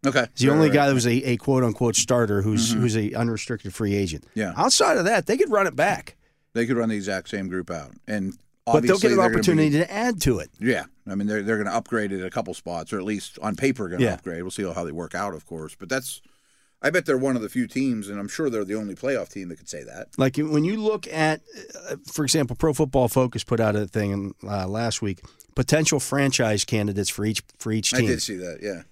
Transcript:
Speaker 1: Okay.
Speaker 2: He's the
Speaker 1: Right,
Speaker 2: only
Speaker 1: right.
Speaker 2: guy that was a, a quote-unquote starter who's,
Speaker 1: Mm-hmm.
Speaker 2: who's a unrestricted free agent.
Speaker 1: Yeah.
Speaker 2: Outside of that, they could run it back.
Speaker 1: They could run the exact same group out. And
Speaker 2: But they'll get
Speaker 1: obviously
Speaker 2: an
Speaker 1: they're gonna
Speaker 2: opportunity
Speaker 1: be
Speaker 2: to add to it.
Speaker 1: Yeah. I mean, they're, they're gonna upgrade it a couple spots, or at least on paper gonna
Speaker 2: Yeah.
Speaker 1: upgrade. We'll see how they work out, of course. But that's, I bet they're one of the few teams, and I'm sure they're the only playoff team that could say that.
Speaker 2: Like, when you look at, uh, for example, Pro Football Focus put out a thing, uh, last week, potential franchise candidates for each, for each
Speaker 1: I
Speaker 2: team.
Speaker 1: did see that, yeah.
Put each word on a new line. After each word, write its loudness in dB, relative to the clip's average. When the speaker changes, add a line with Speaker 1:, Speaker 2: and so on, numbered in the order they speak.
Speaker 1:
Okay. 2
Speaker 2:
He's -6
the 6
Speaker 1:
Right, 6
Speaker 2:
only 8
Speaker 1:
right. 4
Speaker 2:
guy 8
that 6
was 4
a, 4
a 4
quote-unquote 2
starter 2
who's, 2
Speaker 1:
Mm-hmm. 2
Speaker 2:
who's 2
a 0
unrestricted -4
free 0
agent. -2
Speaker 1:
Yeah. -4
Speaker 2:
Outside 4
of 2
that, 2
they 2
could 2
run 4
it -6
back. 0
Speaker 1:
They 0
could 0
run 0
the 0
exact -6
same -4
group -6
out. -10
And -4
Speaker 2:
But 4
they'll 4
get 2
Speaker 1:
obviously 6
Speaker 2:
an 4
Speaker 1:
they're 6
gonna 2
Speaker 2:
opportunity 4
Speaker 1:
be 2
Speaker 2:
to 0
add -2
to 2
it. -12
Speaker 1:
Yeah. 0
I -8
mean, -2
they're, -2
they're 0
gonna -2
upgrade -2
it -6
a -8
couple -6
spots, -10
or -4
at -6
least -8
on -4
paper -2
gonna 0
Speaker 2:
Yeah. 0
Speaker 1:
upgrade. -8
We'll -8
see -6
how -6
they -8
work -10
out, -4
of -16
course. -12
But -18
that's, -6
I 2
bet 0
they're 2
one 0
of 0
the -6
few -2
teams, -2
and -8
I'm -8
sure -2
they're -2
the -4
only -6
playoff -4
team -12
that -12
could -20
say -12
that. -14
Speaker 2:
Like, 2
when 2
you 0
look -2
at, 0
uh, -8
for -4
example, 0
Pro 2
Football 2
Focus 0
put -2
out 2
a 0
thing, -2
uh, -4
last -4
week, -4
potential 2
franchise 2
candidates 0
for -4
each, -2
for -4
each 0
Speaker 1:
I 2
Speaker 2:
team. 4
Speaker 1:
did 0
see -6
that, -10
yeah. -8